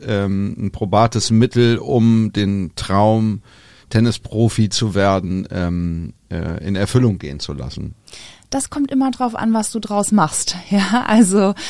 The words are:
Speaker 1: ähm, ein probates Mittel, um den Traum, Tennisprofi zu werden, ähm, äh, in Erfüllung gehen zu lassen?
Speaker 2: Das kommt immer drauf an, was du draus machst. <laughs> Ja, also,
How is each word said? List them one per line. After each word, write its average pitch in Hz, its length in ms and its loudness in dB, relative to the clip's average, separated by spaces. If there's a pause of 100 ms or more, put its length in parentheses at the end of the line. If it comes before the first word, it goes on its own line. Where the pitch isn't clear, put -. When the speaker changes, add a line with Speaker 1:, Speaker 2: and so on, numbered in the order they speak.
Speaker 1:
ähm, 98 500 -2
ein 98 140 -6
probates 107 580 0
Mittel, 117 500 4
um 113 520 2
den 98 460 -2
Traum, 107 640 2 (480)
Tennisprofi 110 800 0
zu 104 260 -4
werden, 95 560 0
ähm, 87 640 -4 (180)
äh, 82 340 -6
in 98 120 -2
Erfüllung 101 420 2
gehen 71 220 -12
zu - 100 -8
lassen? 69 420 -10 (560)
Speaker 2:
Das 269 200 -4
kommt 285 220 -4
immer 269 180 2
drauf 247 260 -4
an, 226 160 -2
was 220 200 0
du 226 80 -6
draus 202 320 -2
machst. 202 500 0
<laughs> - 80 -20
Ja, 196 380 0
also, 202 480 4 (140)